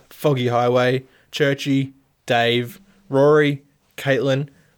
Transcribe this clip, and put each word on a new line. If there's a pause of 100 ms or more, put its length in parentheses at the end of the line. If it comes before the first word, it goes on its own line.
Foggy
Highway, (260)
Churchy, (340)
Dave, (300)
Rory, (360)
Caitlin, (280)